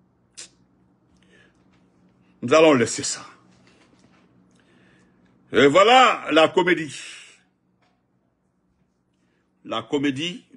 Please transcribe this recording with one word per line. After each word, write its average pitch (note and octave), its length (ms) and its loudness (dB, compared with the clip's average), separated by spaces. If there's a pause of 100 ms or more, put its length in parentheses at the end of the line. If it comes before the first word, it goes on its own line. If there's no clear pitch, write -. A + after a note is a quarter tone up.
(2500)
Nous A#2+ 120 -4
allons D#3 200 4
laisser A#2 300 -4
ça. - 220 -12 (2250)
Et C3 140 4
voilà G#3 640 2
la D#3 180 2
comédie. E3+ 500 -2 (2750)
La A2 180 -10
comédie, D3 600 -8 (140)